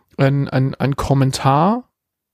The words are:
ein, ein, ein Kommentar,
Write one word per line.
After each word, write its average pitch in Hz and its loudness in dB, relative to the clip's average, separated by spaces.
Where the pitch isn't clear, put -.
ein, 139 0
ein, 131 -2
ein 123 -2
Kommentar, 139 0